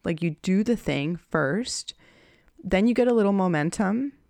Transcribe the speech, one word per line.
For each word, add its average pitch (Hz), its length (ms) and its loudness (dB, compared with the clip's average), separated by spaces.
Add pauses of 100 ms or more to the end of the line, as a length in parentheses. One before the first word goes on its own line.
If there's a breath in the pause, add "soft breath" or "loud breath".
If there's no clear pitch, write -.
Like, 170 180 -4
you 165 180 -2
do 190 240 0
the 240 120 2
thing 147 400 -4
first, 160 760 -4 (720 soft breath)
then 190 220 2
you 240 80 2
get 247 140 4
a 247 40 2
little 202 220 4
momentum 190 800 0 (160)